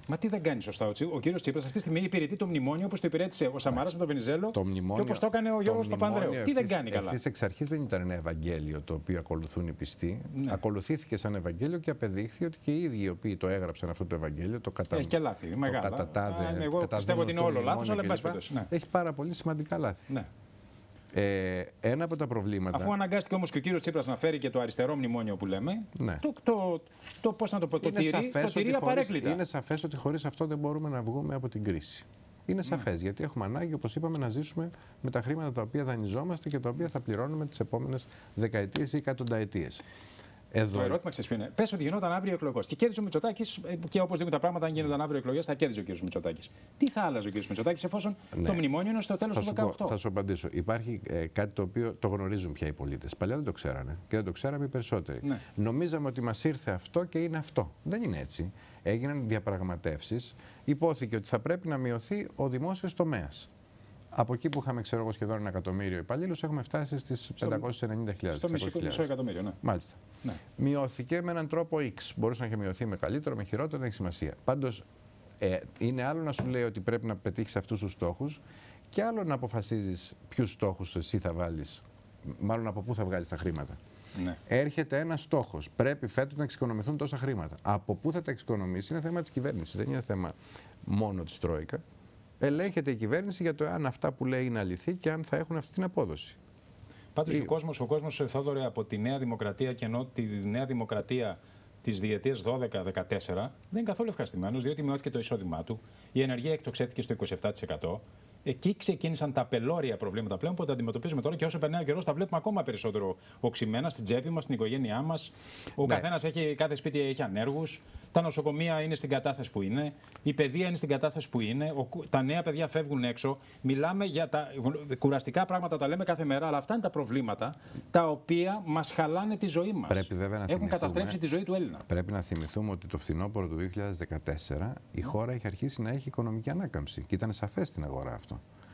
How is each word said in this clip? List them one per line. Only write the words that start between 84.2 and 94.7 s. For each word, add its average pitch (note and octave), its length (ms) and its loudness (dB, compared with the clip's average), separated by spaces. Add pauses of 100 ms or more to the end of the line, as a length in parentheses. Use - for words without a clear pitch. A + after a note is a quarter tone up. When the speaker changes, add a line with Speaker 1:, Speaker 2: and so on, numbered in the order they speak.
Speaker 1:
Ναι. F2 140 -2 (100)
Speaker 2:
Έρχεται C#3+ 520 2
ένας D#3+ 220 -2
στόχος. G#2+ 540 0
Πρέπει C3 320 4
φέτος C#3 300 0
να D3 60 0
εξοικονομηθούν A#2+ 540 0
τόσα C#3+ 200 -2
χρήματα. G#2 440 -2
Από G2+ 340 2
πού D#3+ 160 0
θα E3+ 100 0
τα D3+ 100 -4
εξοικονομήσει G2 640 -2
είναι E3 80 0
θέμα E3+ 200 -2
της D#3 80 -6
κυβέρνησης, A2+ 460 -2
δεν G2+ 140 0
είναι C3+ 120 0
θέμα F#2 320 0 (500)
μόνο G2+ 400 2
της - 160 -8
Τρόικα. D#2+ 380 0 (640)
Ελέγχεται D3+ 480 2
η B2 40 2
κυβέρνηση E3+ 480 0
για D#3+ 120 2
το D3+ 140 0
αν E3+ 160 0
αυτά C3+ 260 0
που C3 140 -2
λέει B2+ 200 2
είναι A#2+ 140 0
αληθή F#2+ 360 0